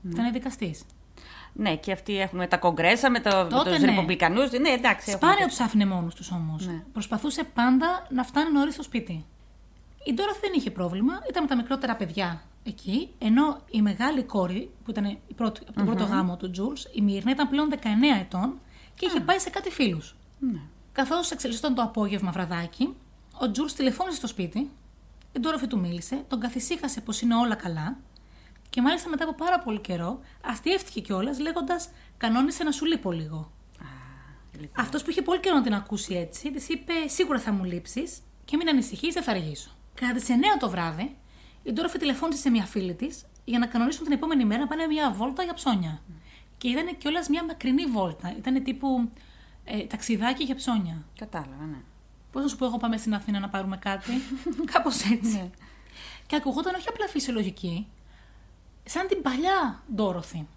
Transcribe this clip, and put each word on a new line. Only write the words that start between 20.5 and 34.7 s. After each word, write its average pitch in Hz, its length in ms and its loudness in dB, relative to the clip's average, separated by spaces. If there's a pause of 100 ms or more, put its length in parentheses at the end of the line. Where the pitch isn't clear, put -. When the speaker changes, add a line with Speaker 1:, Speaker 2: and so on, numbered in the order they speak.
Speaker 2:
Καθώς 320 380 0
εξελισσόταν 254 440 -2
το 240 80 2
απόγευμα 202 480 0
βραδάκι, 175 640 -2 (460)
ο - 100 2
Τζουλς 277 220 0
τηλεφώνησε 311 440 0
στο - 100 -6
σπίτι, 185 320 -4 (720)
η 262 100 -4
Dorothy 269 260 0
του 220 100 -2
μίλησε, 175 500 -4
τον 247 120 -2
καθησύχασε 254 600 -4
πως - 200 -6
είναι 233 140 4
όλα 233 200 4
καλά 175 420 -4 (720)
και 254 120 2
μάλιστα 330 260 2
μετά 320 160 0
από 320 100 -4
πάρα 349 240 2
πολύ 226 220 -2
καιρό 202 400 -4 (240)
αστιεύτηκε 330 560 -2
κιόλας 214 380 -2
λέγοντας 330 500 -4 (280)
«Κανόνισε 262 480 2
να 302 60 2
σου 285 140 -2
λείπω 302 280 0
λίγο». 156 240 -6 (440)
Speaker 1:
Α, - 40 -18 (760)
λοιπόν. 151 240 -6